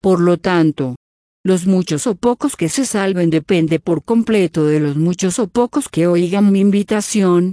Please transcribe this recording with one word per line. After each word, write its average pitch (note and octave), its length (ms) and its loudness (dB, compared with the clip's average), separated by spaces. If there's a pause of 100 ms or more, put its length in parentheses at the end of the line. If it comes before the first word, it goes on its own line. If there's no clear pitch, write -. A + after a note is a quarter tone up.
por F#3 200 2
lo F3 180 2
tanto, D#3 580 0 (480)
los F#3 220 0
muchos F#3 420 0
o G#3 80 -2
pocos A#3+ 400 -2
que E3 120 -2
se C4+ 160 -2
salven F#3+ 460 -2
depende D#3+ 480 0
por D#3+ 240 -2
completo G#3+ 640 0
de D3+ 160 2
los C#3+ 160 -2
muchos F3 420 -2
o A#3 80 0
pocos A#3+ 420 -2
que E3 200 0
oigan F3+ 420 2
mi G3 80 2
invitación. G3 960 0